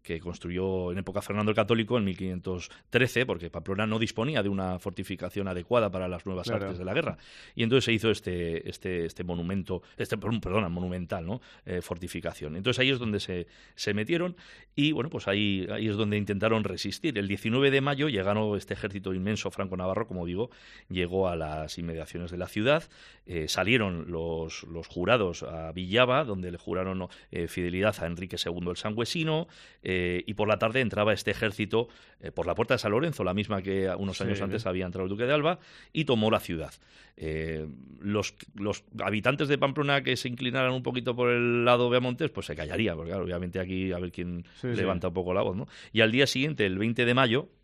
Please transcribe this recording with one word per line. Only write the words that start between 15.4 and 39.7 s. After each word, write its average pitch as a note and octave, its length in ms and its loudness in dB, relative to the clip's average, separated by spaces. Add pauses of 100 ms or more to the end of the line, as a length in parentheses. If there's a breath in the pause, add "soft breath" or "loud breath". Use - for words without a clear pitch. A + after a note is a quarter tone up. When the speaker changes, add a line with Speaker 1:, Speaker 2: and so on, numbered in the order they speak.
Speaker 1:
ahí A2 160 -2
es G2+ 80 0
donde G#2 220 2
intentaron G#2 460 2
resistir. G2+ 540 -2
El G2 100 -2
diecinueve A#2 440 2
de C3+ 100 4
mayo C#3+ 280 0
llegaron G#2 480 2
este - 160 -6
ejército G2 400 -4
inmenso G2 380 -2
franco-navarro, F#2 560 -2
como F2+ 180 -4
digo, F#2 240 -2 (400 loud breath)
llegó F2+ 380 2
a F2 80 0
las D#2 420 -4
inmediaciones E2+ 540 -6
de F2 60 -6
la F2+ 100 -4
ciudad. C#3 360 2 (420 loud breath)
Eh, D#2+ 220 -4
salieron F#2 640 2
los, E2 540 -4
los E2 240 -10
jurados F2+ 560 2
a D#2+ 280 -8
Villaba, A#2+ 520 4
donde F#2 280 -4
le F2 60 -8
juraron, F#2 500 -2 (240 loud breath)
eh, E2+ 160 -2
fidelidad F#2 540 0
a E2+ 60 -2
Enrique F2 300 -6
segundo F2 340 -2
el F2 60 -6
Sangüesino, D#3 680 -2 (360 loud breath)
eh, F2+ 420 0
y G#2+ 80 -6
por G#2 140 2
la G#2 100 4
tarde A2+ 240 2
entraba G#2 320 4
este G2+ 180 0
ejército, A2 580 0 (320 loud breath)
eh, E2 100 -10
por E2+ 160 -2
la E2 80 2
puerta A#2 180 2
de A#2 60 2
San G#2 120 0
Lorenzo, C#3+ 320 2
la F2+ 100 2
misma G#2 280 0
que F#2+ 360 0
unos G2 200 -4
Speaker 2:
Sí, G2 60 -4
Speaker 1:
años G2 140 0
Speaker 2:
sí. G2 60 -2
Speaker 1:
antes G2+ 220 -4
había F#2 200 0
entrado F#2 200 -4
el F#2+ 40 -2
duque G#2 160 -2
de C3+ 80 2
Alba, D3+ 260 2 (340 loud breath)
y D#3 120 0
tomó A2+ 260 4
la G#2 80 4
ciudad. D#2+ 340 -4 (440 loud breath)
Eh, D#2 500 -4 (340)
los, G2+ 340 0 (200)
los G2+ 280 -2 (200)
habitantes A#2+ 440 2
de C#3+ 100 4
Pamplona C#3 460 2